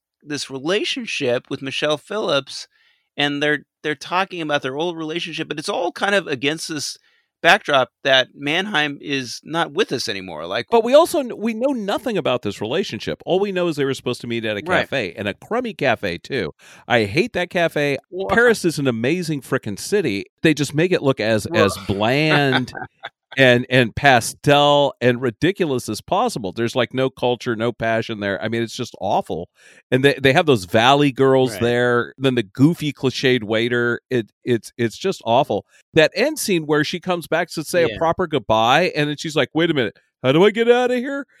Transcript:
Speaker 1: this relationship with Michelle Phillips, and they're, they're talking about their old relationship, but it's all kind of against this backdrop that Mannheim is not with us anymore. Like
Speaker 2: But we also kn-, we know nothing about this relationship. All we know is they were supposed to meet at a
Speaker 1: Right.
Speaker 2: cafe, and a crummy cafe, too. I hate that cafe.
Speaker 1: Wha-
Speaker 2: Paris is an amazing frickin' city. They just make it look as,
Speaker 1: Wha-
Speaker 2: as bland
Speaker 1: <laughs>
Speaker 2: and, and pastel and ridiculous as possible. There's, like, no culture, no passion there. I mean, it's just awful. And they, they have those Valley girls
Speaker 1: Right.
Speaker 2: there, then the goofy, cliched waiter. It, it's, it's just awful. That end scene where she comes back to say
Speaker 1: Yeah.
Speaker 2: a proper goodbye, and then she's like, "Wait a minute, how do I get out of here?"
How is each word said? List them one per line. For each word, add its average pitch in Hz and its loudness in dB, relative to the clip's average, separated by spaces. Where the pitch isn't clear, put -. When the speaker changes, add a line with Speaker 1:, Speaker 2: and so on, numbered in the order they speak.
Speaker 1:
this 143 -8
relationship 143 -4
with 139 -8
Michelle 147 -2
Phillips, 175 -6
and 143 -2
they're, 147 -2
they're 151 -4
talking 180 -4
about 147 -2
their 135 -6
old 170 -4
relationship, 160 -8
but 151 -8
it's 151 -8
all 202 -2
kind 202 -2
of 175 0
against 143 -4
this 151 -8
backdrop 160 4
that 131 2
Mannheim 151 -2
is 135 -6
not 160 -4
with 196 -2
us 131 -4
anymore. 92 -8
Like 107 -4
Speaker 2:
But 233 4
we 247 2
also 311 4
kn-, 240 -8
we 226 -4
know 254 -2
nothing 226 -4
about 127 -2
this 101 -8
relationship. 110 -6
All 180 0
we 208 -2
know 180 -2
is 160 -4
they 143 -2
were 135 -2
supposed - -6
to 120 -12
meet 117 -4
at 107 -4
a 101 -6
Speaker 1:
Right. 165 0
Speaker 2:
cafe, 104 -4
and 101 -6
a 98 -4
crummy 233 -8
cafe, 107 -2
too. 92 -6
I 120 2
hate 147 -2
that 180 -4
cafe. 151 0
Speaker 1:
Wha- 190 -8
Speaker 2:
Paris 233 4
is 165 0
an 139 0
amazing 143 -2
frickin' 110 -4
city. 143 -2
They 160 4
just 143 -2
make 175 2
it - 0
look 135 2
as, 110 0
Speaker 1:
Wha- 110 4
Speaker 2:
as 95 0
bland 135 0
Speaker 1:
<laughs> - -12
Speaker 2:
and, 123 6
and 123 2
pastel 143 4
and 120 2
ridiculous 135 -2
as 107 -6
possible. 175 -2
There's, 117 -2
like, 120 0
no 131 0
culture, 123 -2
no 113 -2
passion 113 -2
there. 101 -2
I 107 -4
mean, 117 -2
it's 117 -6
just - -8
awful. 98 -4
And 131 2
they, 139 4
they 131 4
have 180 4
those 117 2
Valley 135 4
girls 131 4
Speaker 1:
Right. 104 -8
Speaker 2:
there, 120 0
then 131 2
the 120 2
goofy, 143 2
cliched 127 0
waiter. 120 0
It, 120 -2
it's, 120 -2
it's 117 -2
just - -4
awful. 113 0
That 156 6
end 285 -2
scene 165 -2
where 151 2
she 175 -6
comes 175 -6
back 165 -2
to 160 -6
say 170 2
Speaker 1:
Yeah. 107 -8
Speaker 2:
a - -10
proper 165 0
goodbye, 127 2
and 147 0
then 147 -6
she's 151 -8
like, 135 2
"Wait 165 2
a 160 -2
minute, 120 0
how 127 4
do 160 6
I 214 6
get 233 2
out 247 4
of 247 0
here?" 277 -6